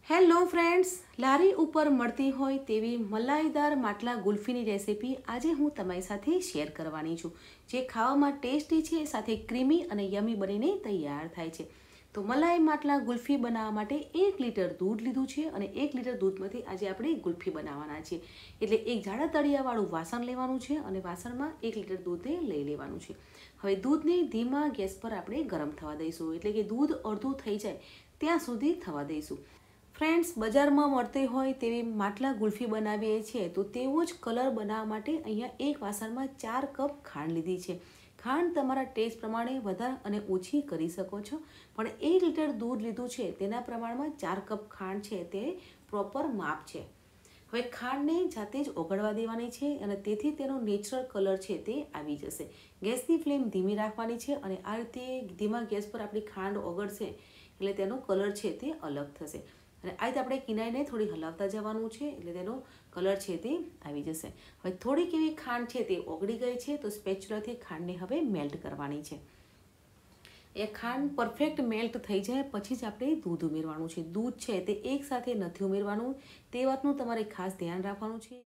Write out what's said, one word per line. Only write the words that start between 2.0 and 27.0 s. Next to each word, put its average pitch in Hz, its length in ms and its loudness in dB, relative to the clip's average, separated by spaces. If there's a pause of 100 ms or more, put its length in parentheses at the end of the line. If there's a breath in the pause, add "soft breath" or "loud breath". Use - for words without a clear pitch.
હોય 269 320 2
તેવી 226 400 2
મલાઈદાર 294 720 4
માટલા 240 400 0
ગુલ્ફીની 208 480 0
રેસિપી 208 480 0 (160)
આજે 247 260 2
હું 294 180 4
તમારી 185 360 -2
સાથે 208 340 0
શેર 151 280 -2
કરવાની 160 480 -4
છું, 165 140 -6 (360 loud breath)
જે 254 160 -2
ખાવામાં 277 540 4
ટેસ્ટી 302 440 2
છે, 320 240 0
સાથે 220 400 0
ક્રીમી 262 320 4 (140)
અને 208 180 0
યમી 214 260 2
બનીને 208 520 2
તૈયાર 160 420 -2
થાય 165 280 -6
છે. 160 80 -8 (500 loud breath)
તો 208 80 -4
મલાઈ 311 360 4
માટલા 294 400 6
ગુલ્ફી 240 460 2
બનાવવા 220 320 0
માટે 214 180 0 (300)
એક 392 200 2
લિટર 196 300 2
દૂધ 214 320 0
લીધું 262 280 0
છે 311 120 0
અને 196 180 -2 (120)
એક 277 220 0
લિટર 233 180 -2
દૂધમાંથી 190 480 0
આજે 190 200 -4
આપણે 226 360 0
ગુલ્ફી 170 340 -2
બનાવવાના 151 480 -8
છીએ. 170 180 -6 (360 loud breath)
એટલે 220 340 4
એક 202 160 0
જાડા 277 300 0
તળિયાવાળું 262 520 2
વાસણ 202 420 -4
લેવાનું 254 360 0
છે 302 160 0
અને 190 180 -4
વાસણમાં 240 640 -6
એક 220 180 -2
લિટર 185 220 -6
દૂધને 180 400 -2
લઈ 156 220 -2
લેવાનું 147 420 -6
છે. - 120 -14 (360 loud breath)
હવે 196 260 0
દૂધને 311 480 4
ધીમા 254 380 2 (100)
ગેસ 190 240 -4
પર 220 140 -4
આપણે 233 320 -4
ગરમ 151 340 -2
થવા 151 240 -8
દઈશું, 165 320 -4
એટલે 208 240 -2
કે 202 80 0
દૂધ 285 320 2